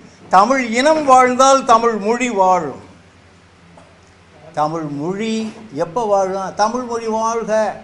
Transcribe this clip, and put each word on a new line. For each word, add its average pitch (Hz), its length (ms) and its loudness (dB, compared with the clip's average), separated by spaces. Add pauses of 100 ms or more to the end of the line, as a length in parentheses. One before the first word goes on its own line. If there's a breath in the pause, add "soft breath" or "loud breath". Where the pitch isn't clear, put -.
(300 loud breath)
"தமிழ் 233 440 2
இனம் 302 320 2
வாழ்ந்தால் 254 600 4
தமிழ் 233 280 4
மொழி 233 360 -2
வாழும்." 180 520 0 (1700)
தமிழ் 156 280 -4
மொழி 196 720 -6 (200)
எப்போ 170 320 -4
வாழும்? 190 500 -2
தமிழ் 226 260 -2
மொழி 233 260 -8
வாழ்க. 220 760 -2